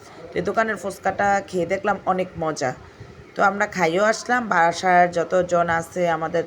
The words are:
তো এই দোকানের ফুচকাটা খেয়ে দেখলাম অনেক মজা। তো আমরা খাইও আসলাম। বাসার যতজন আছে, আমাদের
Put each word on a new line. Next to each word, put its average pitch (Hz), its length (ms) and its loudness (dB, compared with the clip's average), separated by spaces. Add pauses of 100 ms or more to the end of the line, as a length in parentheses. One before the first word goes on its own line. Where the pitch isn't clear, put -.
(320)
তো - 20 -18
এই - 80 -2
দোকানের 208 340 -2
ফুচকাটা 196 720 -2
খেয়ে 175 180 -2
দেখলাম 190 400 -2
অনেক 185 220 -2 (100)
মজা। 147 360 -4 (600)
তো - 80 0
আমরা 202 240 2
খাইও 185 380 0
আসলাম। 226 440 0
বাসার 175 640 4
যতজন 170 580 0
আছে, 170 400 -2
আমাদের 165 380 -2